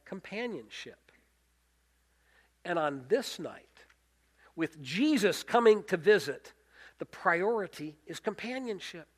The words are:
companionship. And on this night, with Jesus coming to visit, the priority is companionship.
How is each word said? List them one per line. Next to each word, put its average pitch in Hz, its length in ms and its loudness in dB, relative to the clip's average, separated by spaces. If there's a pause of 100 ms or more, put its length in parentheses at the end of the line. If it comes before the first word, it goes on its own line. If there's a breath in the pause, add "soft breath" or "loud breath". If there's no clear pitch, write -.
companionship. 190 920 -12 (1700)
And 175 120 -2
on 143 300 -2
this 226 320 0
night, - 460 -14 (720 soft breath)
with 160 260 -4
Jesus 196 600 2
coming 220 420 6
to 185 120 -2
visit, 170 560 2 (460 soft breath)
the 156 60 -10
priority 175 880 -2 (100)
is 160 140 -12
companionship. 220 880 -8 (100)